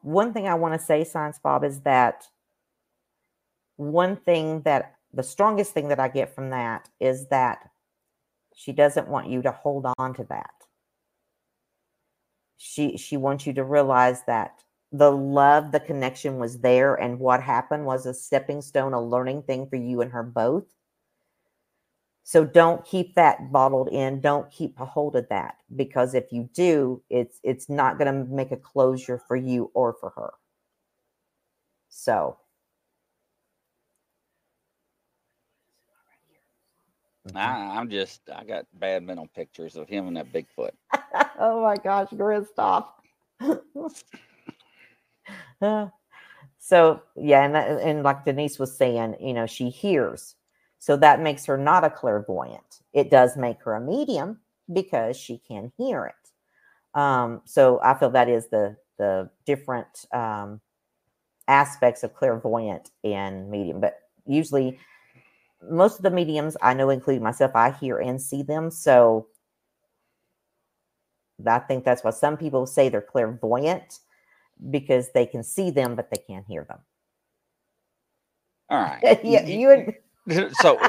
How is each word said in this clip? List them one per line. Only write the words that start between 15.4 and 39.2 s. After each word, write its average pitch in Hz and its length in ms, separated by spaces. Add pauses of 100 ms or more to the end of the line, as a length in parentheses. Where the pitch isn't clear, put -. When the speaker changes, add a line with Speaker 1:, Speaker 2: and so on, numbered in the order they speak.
Speaker 1:
the 147 80
connection 131 580
was 120 220
there, 127 340
and 123 240
what 127 240
happened 135 420
was 131 220
a 127 80
stepping 143 480
stone, 135 300
a 120 100
learning 127 400
thing 135 260
for 135 80
you 123 240
and 123 120
her 120 100
both. 120 420 (1600)
So 160 220
don't 165 400
keep 180 320
that 151 360
bottled 135 360
in. 135 320
Don't 143 300
keep - 300
a 131 60
hold 147 300
of 123 120
that, 92 280 (180)
because 127 400
if 127 180
you 120 220
do, 147 560
it's, 120 320
it's 131 260
not 143 300
gonna 139 140
make 135 400
a 123 40
closure 131 640
for - 180
you 127 380
or 120 180
for - 180
her. - 220 (1600)
So. 90 500 (4000)
Speaker 2:
I, 95 60 (360)
I'm 117 140
just, 98 300 (120)
I 101 120
got 107 300
bad 95 280
mental 87 320